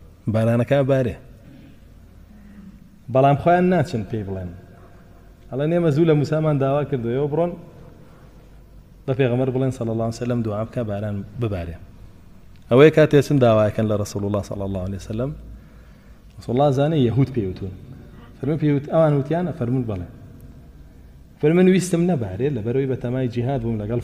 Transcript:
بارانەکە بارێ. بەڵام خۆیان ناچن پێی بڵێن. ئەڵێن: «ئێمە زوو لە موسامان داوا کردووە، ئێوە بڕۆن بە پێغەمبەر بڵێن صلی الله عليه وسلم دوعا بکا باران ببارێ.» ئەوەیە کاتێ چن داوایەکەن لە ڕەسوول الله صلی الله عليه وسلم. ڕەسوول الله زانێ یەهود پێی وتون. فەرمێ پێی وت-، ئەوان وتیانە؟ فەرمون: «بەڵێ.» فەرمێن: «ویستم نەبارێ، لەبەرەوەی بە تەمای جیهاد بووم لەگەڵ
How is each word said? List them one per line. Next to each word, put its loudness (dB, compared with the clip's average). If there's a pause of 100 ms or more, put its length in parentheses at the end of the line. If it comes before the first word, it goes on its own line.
(340)
بارانەکە 2 (120)
بارێ. 0 (2000)
بەڵام 4
خۆیان 4
ناچن -2
پێی -6
بڵێن. -8 (1000)
ئەڵێن: -4
«ئێمە 2
زوو 4
لە 6
موسامان 0
داوا 0
کردووە، -2
ئێوە 0
بڕۆن -2 (1500)
بە -2
پێغەمبەر 2
بڵێن 0
صلی -4
الله -2
عليه -8
وسلم -2
دوعا -4
بکا -6
باران -4 (240)
ببارێ.» -4 (920)
ئەوەیە 8
کاتێ 6
چن 2
داوایەکەن 4
لە 0
ڕەسوول -6
الله -2
صلی -8
الله -6
عليه -8
وسلم. -6 (1040)
ڕەسوول -6
الله 4
زانێ 0 (100)
یەهود 2
پێی -2
وتون. -8 (640)
فەرمێ -4
پێی 2
وت-، -4
ئەوان 4
وتیانە؟ -2
فەرمون: -2
«بەڵێ.» -6 (1300)
فەرمێن: 4
«ویستم 0 (100)
نەبارێ، -2
لەبەرەوەی -2
بە -2
تەمای -2
جیهاد -4
بووم -4
لەگەڵ -4